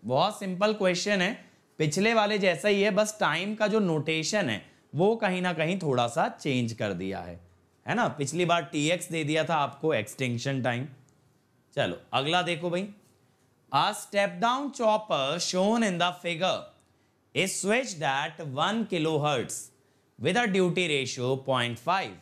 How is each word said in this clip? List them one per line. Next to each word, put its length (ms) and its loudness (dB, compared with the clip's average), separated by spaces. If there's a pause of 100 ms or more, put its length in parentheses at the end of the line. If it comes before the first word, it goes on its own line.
बहुत 340 0
सिंपल 360 0
क्वेश्चन 480 2
है। 240 -4 (320)
पिछले 360 2
वाले 240 4
जैसा 300 2
ही 140 4
है, 80 4
बस 300 2
टाइम 340 0
का 120 0
जो 140 2
नोटेशन 680 0
है 120 -4 (320)
वो 220 4
कहीं 260 0
ना 100 0
कहीं 260 0
थोड़ा 300 2
सा 220 0
चेंज 420 -2
कर 220 -4
दिया 260 -6
है, 200 -12 (460)
है 80 -2
ना? 140 2
पिछली 360 -2
बार 180 2 (100)
टीएक्स 380 0
दे 140 -2
दिया 200 0
था 120 0
आपको 380 0
एक्सटिंक्शन 680 -2
टाइम। 240 -2 (920)
चलो 240 -2 (120)
अगला 300 0
देखो 280 -4
भाई, 180 -4 (840)
a 220 2
step 460 -2
down 320 0
chopper 680 0
shown 420 2
in 160 0
the 100 2 (140)
figure 380 -2 (760)
is 220 0
switched 460 -2
at 380 -2 (140)
one 320 0
kilohertz 720 0 (600)
with 240 2
a 60 2
duty 400 2
ratio 560 0
point 340 0
five। 440 -2